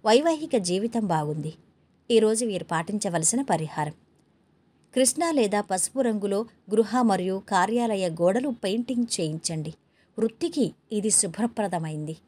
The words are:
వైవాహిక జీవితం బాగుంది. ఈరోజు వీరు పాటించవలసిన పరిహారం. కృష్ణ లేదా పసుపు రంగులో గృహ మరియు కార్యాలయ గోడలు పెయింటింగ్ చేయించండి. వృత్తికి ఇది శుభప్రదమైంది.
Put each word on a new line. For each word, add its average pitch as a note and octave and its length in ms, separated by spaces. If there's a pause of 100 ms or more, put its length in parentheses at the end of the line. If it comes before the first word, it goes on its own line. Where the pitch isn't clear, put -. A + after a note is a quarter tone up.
వైవాహిక D4+ 500
జీవితం G#3 500
బాగుంది. D#3 480 (560)
ఈరోజు A3+ 360
వీరు F3+ 180
పాటించవలసిన F3 760
పరిహారం. D#3 500 (1000)
కృష్ణ C#4+ 360
లేదా G#3+ 300
పసుపు G3+ 400
రంగులో G#3 460 (240)
గృహ A3+ 320
మరియు F#3+ 460
కార్యాలయ G3+ 600
గోడలు F#3 400
పెయింటింగ్ A#3 720
చేయించండి. D#3+ 540 (440)
వృత్తికి A#3 540 (200)
ఇది G#3+ 180
శుభప్రదమైంది. E3+ 1040 (120)